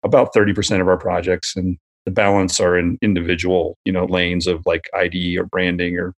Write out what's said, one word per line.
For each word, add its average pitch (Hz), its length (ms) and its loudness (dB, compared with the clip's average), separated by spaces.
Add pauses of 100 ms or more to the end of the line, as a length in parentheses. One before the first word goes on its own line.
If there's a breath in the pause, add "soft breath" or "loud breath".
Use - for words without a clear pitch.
about 127 300 4
thirty 104 220 4
percent 98 260 0
of 92 80 2
our 92 80 4
projects. 87 600 -2
And 90 200 -2 (280)
the 95 60 -4
balance 98 480 2
are 90 180 2
in 87 240 0
individual, 87 840 0
you 95 80 0
know, 90 140 0
lanes 90 420 0
of, 85 180 -2
like, 85 260 -2
I 92 140 -4
D 87 320 -4
or 90 60 -2
branding 90 540 -4
or 90 220 -6